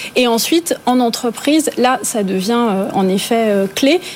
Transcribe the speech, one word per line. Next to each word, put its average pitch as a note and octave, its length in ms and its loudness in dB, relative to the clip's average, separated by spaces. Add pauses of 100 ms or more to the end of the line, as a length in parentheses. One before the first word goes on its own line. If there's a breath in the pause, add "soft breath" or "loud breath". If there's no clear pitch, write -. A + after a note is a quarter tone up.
(180 loud breath)
Et B3 100 4
ensuite, A#3+ 480 0 (100)
en B3+ 140 2
entreprise, B3 760 0
là, C4 260 2
ça G#3 200 -2
devient, G3 460 0
euh, F#3+ 240 -2
en F#3+ 140 2
effet, G#3+ 440 0
euh, G3 220 2
clé D#4 280 2 (140 loud breath)